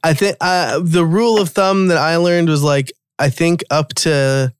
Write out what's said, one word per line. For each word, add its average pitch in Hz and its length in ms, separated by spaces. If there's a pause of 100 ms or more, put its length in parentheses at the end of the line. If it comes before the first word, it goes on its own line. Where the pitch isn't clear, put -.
I 165 100
think, 196 260
uh, 165 440
the 170 220
rule 214 360
of 175 80
thumb 190 380
that 170 100
I 160 200
learned 175 320
was, 147 120
like, 143 320 (240)
I 139 140
think 170 400
up 151 240
to 135 640